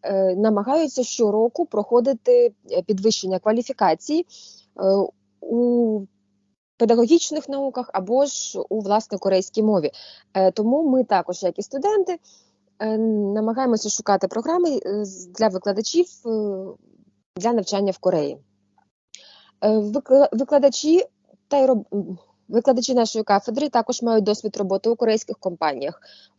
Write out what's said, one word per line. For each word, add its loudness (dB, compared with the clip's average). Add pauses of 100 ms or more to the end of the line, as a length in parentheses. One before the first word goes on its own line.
е, 0
намагаються 0
щороку 0
проходити, 2 (180)
е, -2
підвищення 0
кваліфікації, 0 (540)
е, 2 (340)
у 0 (760)
педагогічних 2
науках -6
або 0
ж -8 (100)
у, -4
власне, -2
корейській 0
мові. 2 (420)
Е, 2
тому 0
ми 2
також, -2
як -4
і -6
студенти, -2 (600)
е, -2
намагаємося 0
шукати -2
програми, -2
е, -4
з, -14
для 0
викладачів, -2 (180)
е, -6 (1080)
для 0
навчання 0
в -6
Кореї. 0 (1200)
Е, 2
викла-, 2
викладачі 2 (420)
та -2
й 4
роб-, 2
м, -6 (300)
викладачі 0
нашої 0
кафедри 0
також -2
мають 2
досвід -4
роботи -2
у 0
корейських -2
компаніях, -6 (380)